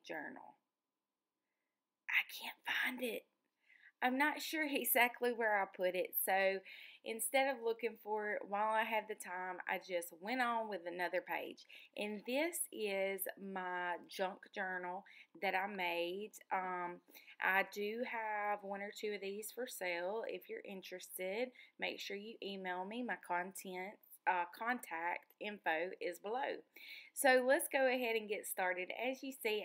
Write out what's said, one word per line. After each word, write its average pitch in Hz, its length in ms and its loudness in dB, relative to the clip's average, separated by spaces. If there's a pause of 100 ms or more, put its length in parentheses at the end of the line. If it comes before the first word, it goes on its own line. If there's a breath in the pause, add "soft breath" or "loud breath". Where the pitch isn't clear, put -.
journal. 160 500 -10 (1500)
I - 220 2
can't - 720 -2
find - 20 0
it. 220 200 -2 (800 loud breath)
I'm 254 140 4
not 294 240 4
sure 311 280 0
exactly 247 640 4
where 214 280 4
I 190 60 4 (100)
put 185 200 2
it, - 180 0 (120)
so 190 340 4 (460 loud breath)
instead 262 420 2
of 247 160 -2
looking 226 400 0
for 208 280 -2
it - 160 -2
while 208 260 2
I 220 100 6
had 220 240 2
the 214 80 -4
time, 180 420 -4 (100)
I 190 100 0
just 180 320 -2 (100)
went 240 220 0
on 233 280 2
with 185 160 -2
another 175 400 0
page. 156 400 -4 (320 loud breath)
And 208 300 -4
this 302 300 2 (140)
is 196 500 0 (200)
my 180 540 -2 (140)
junk 190 300 -2 (140)
journal 185 520 -4 (360 loud breath)
that 190 140 2
I 190 180 2
made. 180 580 0 (200)
Um, 180 460 0 (440 loud breath)
I 190 320 6
do 208 320 -2
have 214 560 0
one 196 200 -6
or 202 160 -6
two 208 180 -2
of 190 60 -6
these 196 320 -6
for 247 140 -4
sale. 180 600 -2
If 180 220 -6
you're 220 200 -8
interested, 185 800 -4 (300 loud breath)
make 185 200 -2
sure 202 180 -6
you 214 260 -10
email 185 420 -4
me. 233 180 -4
My 196 220 -2
content, 185 680 -2 (320)
uh, 180 180 4 (120)
contact 196 840 -4
info 185 520 0 (100)
is 175 180 -4
below. 202 400 -2 (540 loud breath)
So 254 340 8
let's 302 240 6
go 269 160 6
ahead 240 300 2
and 214 120 -2
get 202 160 -2
started. 180 460 0
As 262 320 -2
you 269 80 -6
see, 214 340 0